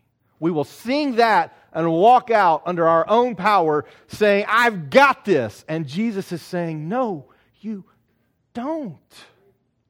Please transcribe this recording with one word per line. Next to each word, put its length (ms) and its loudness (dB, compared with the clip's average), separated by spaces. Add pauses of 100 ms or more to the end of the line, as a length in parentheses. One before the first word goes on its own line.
(400)
We 100 -2
will 140 -2
sing 520 -4
that 380 2 (160)
and 220 -2
walk 380 4
out 340 2
under 240 0
our 220 2
own 260 2
power 480 0 (220)
saying, 420 0
"I've 400 0
got 380 4
this." 420 -2
And 180 -6
Jesus 460 -6
is 80 -8
saying, 480 -8
"No, 380 -6 (340)
you 240 -12 (680)
don't 600 -10 (760)